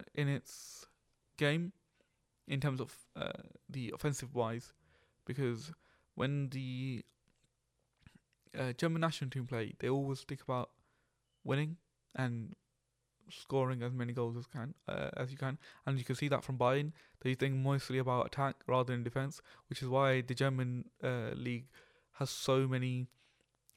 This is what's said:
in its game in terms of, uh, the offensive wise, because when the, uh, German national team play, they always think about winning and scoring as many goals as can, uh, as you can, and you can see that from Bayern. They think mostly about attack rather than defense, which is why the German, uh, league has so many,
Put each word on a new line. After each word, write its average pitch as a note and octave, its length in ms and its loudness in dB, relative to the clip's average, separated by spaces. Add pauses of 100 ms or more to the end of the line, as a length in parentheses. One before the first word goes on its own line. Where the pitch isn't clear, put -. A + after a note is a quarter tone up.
(140)
in C#3+ 140 2
its - 580 -4 (520)
game D#3+ 340 2 (800)
in C#3 100 0
terms C3 220 2
of, - 120 -6 (220)
uh, - 160 -4 (380)
the B2+ 260 -4
offensive C3+ 400 -2
wise, A#2 380 -2 (500)
because B2+ 480 -4 (440)
when C#3 340 0
the, B2+ 560 -4 (1500)
uh, C3 160 -2
German E3 280 0
national D3+ 280 0
team B2+ 160 -4
play, A2+ 340 -2
they - 80 -2
always C3+ 340 0
think - 200 -10
about B2 300 -2 (720)
winning D3+ 340 2 (380)
and A#2+ 400 -2 (720)
scoring C3 540 -2
as B2 100 -2
many B2 200 -2
goals A#2+ 240 -2
as B2 100 -8
can, B2+ 260 -8 (140)
uh, - 300 -2
as B2+ 120 -2
you C3+ 80 -10
can, C3+ 200 -2 (280)
and C3+ 140 2
you B2 60 -4
can C3 100 0
see D3 140 0
that C#3 140 2
from C3 140 -4
Bayern. C3+ 360 4 (280)
They C3 140 2
think C3+ 200 2
mostly C3 420 2
about B2+ 300 4
attack C#3 280 0 (100)
rather B2+ 280 4
than A#2+ 100 0
defense, C3+ 380 -2 (280)
which C#3 120 -4
is C3 80 -2
why C3 320 6
the B2 120 -2
German, B2+ 520 2 (180)
uh, A#2+ 320 0
league A#2+ 320 -4 (460)
has C3+ 160 -2
so C3+ 380 4
many, B2+ 420 0 (680)